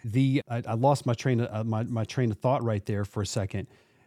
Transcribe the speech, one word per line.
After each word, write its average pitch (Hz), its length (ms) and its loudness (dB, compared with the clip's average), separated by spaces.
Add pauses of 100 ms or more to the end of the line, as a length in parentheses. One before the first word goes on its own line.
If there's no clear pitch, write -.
The, 131 460 2
I, 117 180 -4
I 113 60 -2
lost 135 320 4
my 123 80 2
train 127 260 0
of, 120 140 -2
uh, 110 100 -2
my, 110 200 0
my 117 200 -2
train 117 280 0
of 101 80 -6
thought 127 240 2
right 107 200 0
there 101 220 -2
for 107 160 -4
a 98 40 -2
second, 98 420 -4 (400)